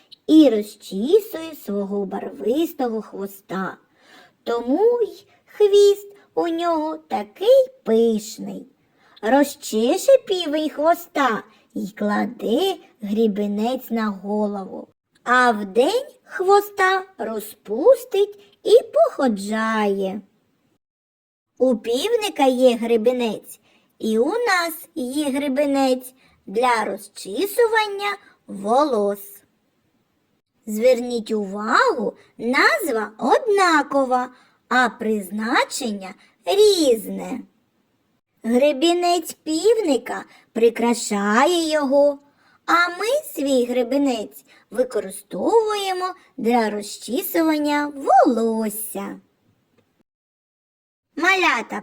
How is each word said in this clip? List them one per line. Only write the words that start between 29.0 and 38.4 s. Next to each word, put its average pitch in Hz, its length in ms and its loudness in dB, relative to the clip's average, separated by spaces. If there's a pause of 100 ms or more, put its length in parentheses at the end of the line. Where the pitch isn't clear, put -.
Зверніть 233 680 0
увагу, 220 840 0 (240)
назва 269 800 -2
однакова, 285 1120 2 (400)
а 240 200 2
призначення 214 1200 -4 (320)
різне. 247 920 2 (1040)